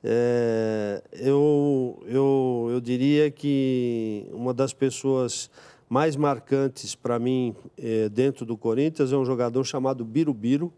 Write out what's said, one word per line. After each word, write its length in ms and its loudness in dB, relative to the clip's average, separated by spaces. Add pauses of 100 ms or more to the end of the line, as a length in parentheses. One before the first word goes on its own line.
É, 960 0 (120)
eu, 920 2
eu, 680 2
eu 80 0
diria 520 2
que 1000 -2
uma 220 -4
das 180 0
pessoas 800 -2 (400)
mais 260 2
marcantes 800 -2
pra 220 -2
mim, 380 0 (220)
é, 320 0
dentro 360 0
do 120 -6
Corinthians 540 0
é 60 2
um 80 2
jogador 380 0
chamado 420 -4
Birubiru 720 0